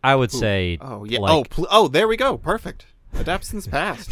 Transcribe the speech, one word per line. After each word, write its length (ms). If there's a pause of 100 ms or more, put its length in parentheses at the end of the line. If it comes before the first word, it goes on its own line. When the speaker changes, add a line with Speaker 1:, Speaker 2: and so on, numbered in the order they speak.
Speaker 1:
I 120
would 200
Speaker 2:
Ooh. 40
Speaker 1:
say, 420
Speaker 2:
Oh, 240
yeah. 140
Speaker 1:
like 140
Speaker 2:
Oh, 120
pl-, 260
oh, 180
there 200
we 80
go. 220
Perfect. 480 (300)
Adapt 280
Sins 240
Past. 420